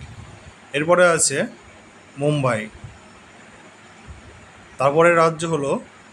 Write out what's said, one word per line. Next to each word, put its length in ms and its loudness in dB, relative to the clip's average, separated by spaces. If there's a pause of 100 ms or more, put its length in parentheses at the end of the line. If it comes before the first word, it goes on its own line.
(720)
এরপরে 340 2
আছে 380 0 (720)
মুম্বাই, 500 -2 (2000)
তারপরে 380 4
রাজ্য 300 2
হলো 340 -2 (340)